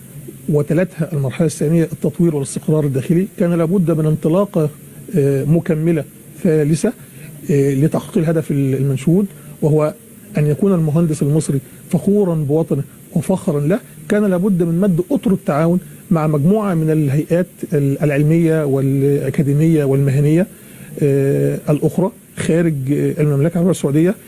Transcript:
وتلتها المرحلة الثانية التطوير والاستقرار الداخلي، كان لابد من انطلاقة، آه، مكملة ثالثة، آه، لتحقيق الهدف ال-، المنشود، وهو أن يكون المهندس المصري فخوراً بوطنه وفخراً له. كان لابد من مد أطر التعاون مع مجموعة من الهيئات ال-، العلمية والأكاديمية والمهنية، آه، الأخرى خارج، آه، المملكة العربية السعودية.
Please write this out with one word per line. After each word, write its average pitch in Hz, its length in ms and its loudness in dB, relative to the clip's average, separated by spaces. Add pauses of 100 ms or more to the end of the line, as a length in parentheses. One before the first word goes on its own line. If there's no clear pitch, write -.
(480)
وتلتها 160 640 0
المرحلة 139 340 -2
الثانية 156 460 0
التطوير 165 420 0
والاستقرار 147 500 -2
الداخلي، 147 420 0 (120)
كان 175 160 0
لابد 170 360 0
من 156 160 0
انطلاقة، 160 640 0 (480)
آه، 139 280 2
مكملة 160 600 0 (380)
ثالثة، 156 500 2 (580)
آه، 139 240 2
لتحقيق 156 440 0
الهدف 160 320 0
ال-، 139 240 0
المنشود، 139 520 0 (360)
وهو 151 320 2 (440)
أن 147 80 2
يكون 185 280 0
المهندس 160 480 0
المصري 143 380 0 (300)
فخوراً 196 440 2
بوطنه 156 480 0 (300)
وفخراً 170 480 -2
له. 165 200 0 (280)
كان 208 160 2
لابد 185 380 0
من 170 180 0
مد 185 200 2 (100)
أطر 247 220 0
التعاون 170 480 0 (300)
مع 156 160 2
مجموعة 175 480 0
من 156 160 0
الهيئات 156 560 0 (260)
ال-، 143 300 0
العلمية 156 640 2
والأكاديمية 139 1200 2
والمهنية، 139 600 2 (560)
آه، 143 560 2 (120)
الأخرى 160 400 0 (260)
خارج، 165 380 0 (180)
آه، 143 300 -2
المملكة 147 300 2
العربية 180 180 2
السعودية. 160 440 2 (140)